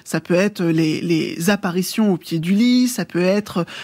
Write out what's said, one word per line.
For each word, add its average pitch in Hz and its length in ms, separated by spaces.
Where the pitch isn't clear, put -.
ça 160 140
peut 175 160
être 202 280
les, 160 380
les 170 480
apparitions 196 640
au 170 40
pied - 200
du 165 160
lit, 247 340
ça 240 160
peut 170 180
être, 185 440